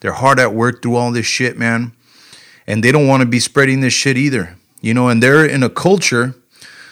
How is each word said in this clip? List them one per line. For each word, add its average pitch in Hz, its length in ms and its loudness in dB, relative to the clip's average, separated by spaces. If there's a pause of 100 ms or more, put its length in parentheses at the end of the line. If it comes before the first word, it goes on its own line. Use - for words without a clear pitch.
They're 92 120 -6
hard 131 280 2
at 110 140 0
work 117 260 -2
through 120 160 -4
all 120 160 -2
this 120 140 -4
shit, 123 320 -4
man. 117 340 -2 (760)
And 107 160 -2
they 123 100 2
don't 147 160 2
wanna 131 180 2
be 120 140 0
spreading 135 400 0
this 127 120 0
shit 135 240 -2
either. 127 400 -4 (240)
You 110 140 -2
know, 123 140 2
and 117 140 2
they're 143 220 6
in 135 200 0
a 113 40 0
culture, 131 680 -2 (560)